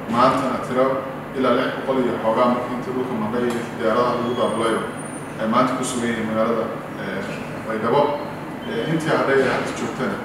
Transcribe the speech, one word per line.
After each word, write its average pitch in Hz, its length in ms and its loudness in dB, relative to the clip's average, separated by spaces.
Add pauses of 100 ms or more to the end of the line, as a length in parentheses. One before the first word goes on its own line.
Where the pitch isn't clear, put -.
Maantana 117 580 2
tiro 127 240 2 (460)
ilaa 127 220 2
lix 131 200 2
boqol - 260 -2
iyo 113 160 2
xoogaa 110 320 4
markii - 280 0
intii - 180 -4
dhulka 127 200 -2
maqay 113 320 0 (260)
diyaaradaha 117 400 2
lagu 117 220 0
daabulay 110 420 2 (580)
ay 110 160 -2
maanta 127 240 4
ku 131 100 -2
sugan 117 260 -2
yihiin 110 180 -2
magaalada, 110 380 2 (280)
eh, 98 280 -6 (400)
Baydhabo. 110 400 2 (640)
Eh, - 260 -4
intii 156 200 0
hadhay 135 320 4
ay 123 80 4
hadda - 240 -2
joogtana 113 520 -4